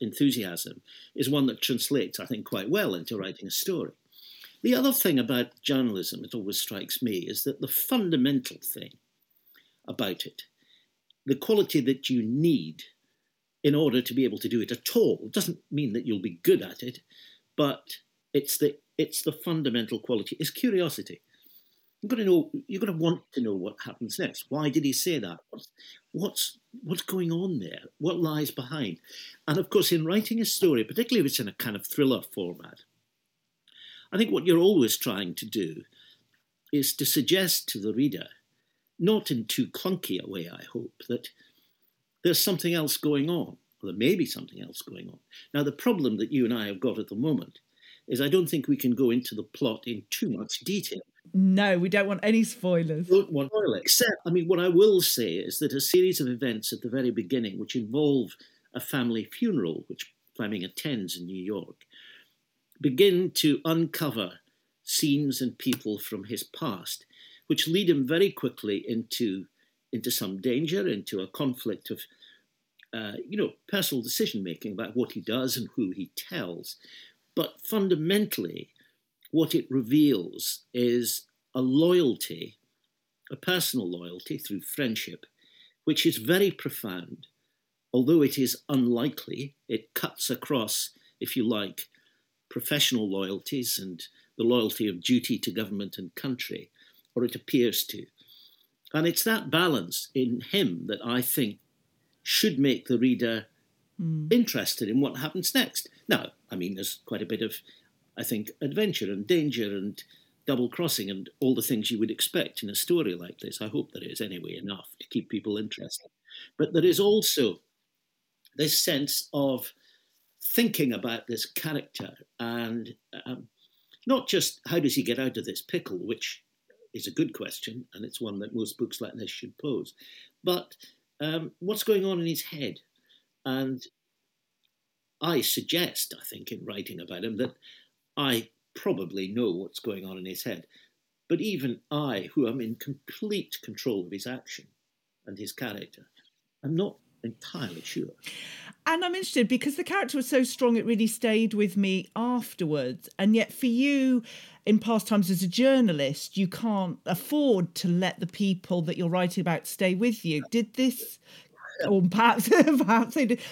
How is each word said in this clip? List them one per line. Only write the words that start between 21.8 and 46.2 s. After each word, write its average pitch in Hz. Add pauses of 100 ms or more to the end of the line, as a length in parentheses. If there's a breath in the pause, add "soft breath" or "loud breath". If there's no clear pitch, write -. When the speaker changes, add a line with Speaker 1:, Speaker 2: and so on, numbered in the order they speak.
Speaker 1:
You've 208
got 247
to 220
know, 175 (180)
you've 190
got 208
to 196
want 165 (100)
to 135
know 110
what 90 (100)
happens 113
next. -
Why 147
did 151
he 135
say 160
that? 87 (100)
What's, - (440 loud breath)
what's, - (240)
what's 170
going 180
on 175
there? 78 (160)
What 170
lies 156
behind? 123 (480 loud breath)
And 151
of 185
course, 196
in 160
writing 214
a 220
story, 143
particularly 226
if 139
it's -
in 104
a 92
kind 110
of 98
thriller 131
format, - (1300 loud breath)
I -
think 214
what 160
you're 175
always 170
trying 95
to -
do 90 (880 soft breath)
is 139
to 143
suggest 165
to 117
the 101
reader, 110 (720)
not 202
in 117
too -
clunky -
a -
way, 90
I -
hope, - (160)
that 120 (920 soft breath)
there's 175
something 175
else 156
going 147
on, 160 (260)
or 98
there -
may 123
be 175
something -
else -
going -
on. - (340 loud breath)
Now, 143
the 143
problem 147
that 110